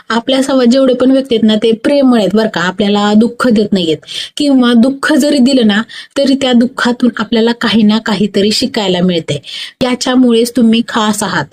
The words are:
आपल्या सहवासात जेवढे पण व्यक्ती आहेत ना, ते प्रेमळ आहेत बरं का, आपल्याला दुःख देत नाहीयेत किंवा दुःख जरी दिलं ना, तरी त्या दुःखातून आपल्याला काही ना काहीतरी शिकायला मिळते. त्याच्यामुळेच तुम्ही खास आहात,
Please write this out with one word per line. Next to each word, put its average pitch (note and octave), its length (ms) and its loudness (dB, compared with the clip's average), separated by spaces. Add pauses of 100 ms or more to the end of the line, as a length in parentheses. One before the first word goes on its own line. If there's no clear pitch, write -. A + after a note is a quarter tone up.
आपल्या C4 340 -2
सहवासात C4 280 0
जेवढे C4 220 2
पण C4 180 0
व्यक्ती C4 240 0
आहेत A3+ 80 -2
ना, G#3+ 120 2
ते A3+ 160 0 (120)
प्रेमळ C#4 340 2
आहेत G3 180 0
बरं A3 120 0
का, F3+ 140 -6
आपल्याला G3+ 520 -2
दुःख A#3 340 0
देत G#3+ 260 0
नाहीयेत D#3+ 320 -2 (320)
किंवा C4 360 2
दुःख C4+ 400 2
जरी D4 240 2
दिलं B3 300 2
ना, G#3 140 0 (360)
तरी C#4 240 2
त्या B3+ 120 0
दुःखातून A#3+ 640 0
आपल्याला A3+ 340 0
काही A#3 320 -2
ना G#3 140 2
काहीतरी G3+ 540 -2
शिकायला F#3+ 500 -2
मिळते. F3 360 -2 (440)
त्याच्यामुळेच B3 760 0
तुम्ही A3+ 320 2
खास G#3+ 360 -2
आहात, E3+ 300 -4